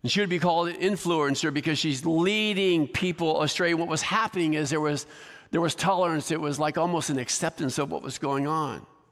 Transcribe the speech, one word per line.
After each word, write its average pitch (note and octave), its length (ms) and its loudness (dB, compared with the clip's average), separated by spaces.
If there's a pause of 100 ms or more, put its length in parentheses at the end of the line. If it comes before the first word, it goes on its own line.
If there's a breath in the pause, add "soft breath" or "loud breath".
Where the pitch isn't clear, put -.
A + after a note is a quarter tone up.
And B2 80 -2
she - 80 2
would G3+ 120 2
be F3 100 0
called E3+ 280 2
an E3+ 80 -6
influencer D#3+ 760 0
because D3 240 0
she's C#3+ 260 -2
leading F#3 840 2
people E3 540 0
astray. - 280 0
And E3 80 2
what E3+ 100 -2
was D#3 140 -2
happening F#3+ 520 0
is D3+ 160 0
there D#3+ 100 0
was, D3 260 -2 (440 loud breath)
there E3+ 100 0
was E3+ 140 2
tolerance. E3+ 560 0
It D#3+ 100 0
was D3 180 -2
like D3+ 200 0
almost E3 320 0
an C#3 80 0
acceptance C3 600 -2
of C#3+ 120 -2
what - 120 -4
was - 140 -10
going C#3 300 -2
on. D3 400 -4 (260)